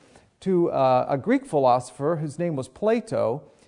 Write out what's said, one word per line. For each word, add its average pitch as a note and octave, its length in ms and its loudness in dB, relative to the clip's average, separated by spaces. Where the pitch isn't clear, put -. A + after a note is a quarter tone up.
to, F3 300 2
uh, B2+ 380 2
a C#3+ 80 0
Greek C4 300 -2
philosopher, C#3 680 0
whose D3+ 200 -8
name E3+ 180 -4
was C3 120 -6
Plato, D#3 760 -2